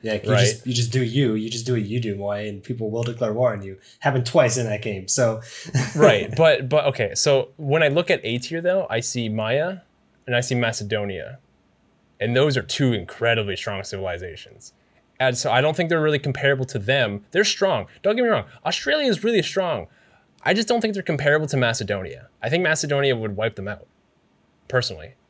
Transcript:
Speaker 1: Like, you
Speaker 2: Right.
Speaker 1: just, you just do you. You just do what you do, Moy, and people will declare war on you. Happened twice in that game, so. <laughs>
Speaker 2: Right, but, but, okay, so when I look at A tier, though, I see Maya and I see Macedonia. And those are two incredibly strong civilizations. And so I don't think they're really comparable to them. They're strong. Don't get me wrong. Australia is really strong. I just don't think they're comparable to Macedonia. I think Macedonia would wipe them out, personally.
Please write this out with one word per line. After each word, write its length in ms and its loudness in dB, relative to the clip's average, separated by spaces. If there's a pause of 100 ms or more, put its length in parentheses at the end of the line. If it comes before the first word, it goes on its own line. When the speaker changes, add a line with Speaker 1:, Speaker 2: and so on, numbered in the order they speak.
Speaker 1:
Like, 220 -2
you 60 -2
Speaker 2:
Right. 100 4
Speaker 1:
just, 260 2
you 60 -2
just 180 0
do 120 0
you. 300 2
You 160 -2
just 160 -6
do 80 0
what 80 0
you 180 -4
do, 160 -4
Moy, 320 -6
and 160 -10
people 280 -6
will 120 -4
declare 300 -4
war 180 2
on 120 -6
you. 160 -14 (200)
Happened 280 0
twice 300 4
in 100 0
that 160 -4
game, 240 -6
so. 340 2 (260)
<laughs> 280 -2
Speaker 2:
Right, 400 4
but, 340 4
but, 160 2
okay, 300 0
so 420 2
when 240 0
I 60 4
look 240 2
at 120 2
A 140 -2
tier, 240 -6
though, 300 2
I 80 0
see 280 -4
Maya 520 -2 (480)
and 80 -2
I 60 2
see 120 -4
Macedonia. 880 -2 (800)
And 160 0
those 220 4
are 40 0
two 320 0
incredibly 640 -2
strong 280 -8
civilizations. 920 -10 (460)
And 160 2
so 160 -2
I 80 6
don't 160 2
think 140 0
they're 120 2
really 180 2
comparable 460 0
to 120 -8
them. 540 0
They're 120 4
strong. 440 0 (160)
Don't 120 2
get 60 0
me 80 2
wrong. 160 0 (220)
Australia 420 0
is 140 0
really 180 2
strong. 460 -2 (560)
I 100 2
just 140 0
don't 120 0
think 140 -2
they're 100 -6
comparable 440 2
to 100 0
Macedonia. 680 -2 (140)
I 80 -4
think 120 2
Macedonia 540 2
would 200 -4
wipe 200 -2
them 120 -10
out, 200 -12 (800)
personally. 480 -4 (140)